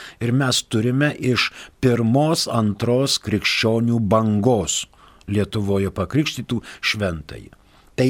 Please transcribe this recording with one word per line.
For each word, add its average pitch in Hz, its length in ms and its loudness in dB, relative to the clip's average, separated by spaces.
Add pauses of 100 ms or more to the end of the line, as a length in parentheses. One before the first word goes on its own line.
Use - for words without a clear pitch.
(160)
Ir 117 180 -2
mes 135 300 0
turime 127 500 0
iš - 380 0 (240)
pirmos, 127 720 2
antros 117 720 0
krikščionių 113 800 0
bangos 107 840 2 (400)
Lietuvoje 98 680 -2
pakrikštytų 120 680 -4 (160)
šventąjį. 80 720 -6 (480)
Tai 127 120 2